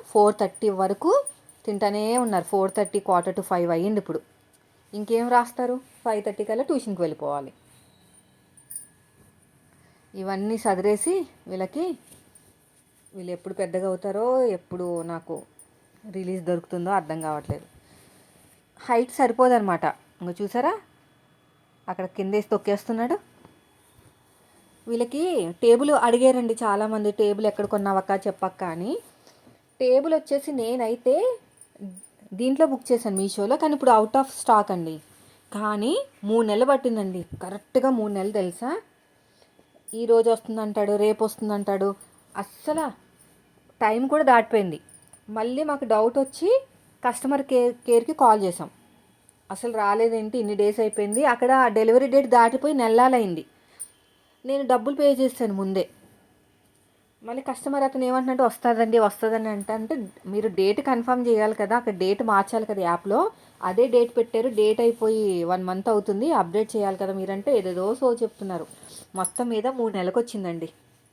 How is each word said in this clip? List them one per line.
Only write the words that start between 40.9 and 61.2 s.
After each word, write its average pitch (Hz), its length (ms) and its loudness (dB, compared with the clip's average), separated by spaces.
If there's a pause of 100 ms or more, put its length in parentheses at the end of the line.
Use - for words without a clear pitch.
రేపు 214 300 2
వస్తుందంటాడు, 202 720 -2 (420)
అస్సలు 302 540 -4 (880)
టైమ్ 233 280 2
కూడా 302 140 2
దాటిపోయింది. 226 560 4 (500)
మళ్ళీ 240 340 -4
మాకు 277 220 -6
డౌట్ 226 320 2
వచ్చి 370 460 0 (440)
కస్టమర్ 269 340 -2
కేర్, 247 320 2
కేర్కి 240 400 2
కాల్ 220 300 4
చేసాం. 175 260 -4 (840)
"అసలు 226 220 -8
రాలేదేంటి, 220 640 0
ఇన్ని 208 180 -2
డేస్ 208 240 2
అయిపోయింది." 214 460 0
అక్కడ 254 420 4
డెలివరీ 226 400 4
డేట్ 262 200 4
దాటిపోయి 247 460 4
నెలలైంది. 233 720 2 (1000)
నేను 269 220 -2
డబ్బులు 254 280 2
పే 285 180 6
చేశాను 247 400 0
ముందే, 190 360 -2 (1300)
మళ్ళీ 240 180 -10
కస్టమర్ 277 420 -4
అతను 269 200 0
ఏమంటున్నాడు, 254 400 0
"వస్తాదండి, 226 560 2
వస్తాదని" 220 500 0
అంటే, 208 240 -6
అంటే 220 340 -6 (180)
మీరు 208 220 -2
డేట్ 196 340 0
కన్ఫర్మ్ 247 460 0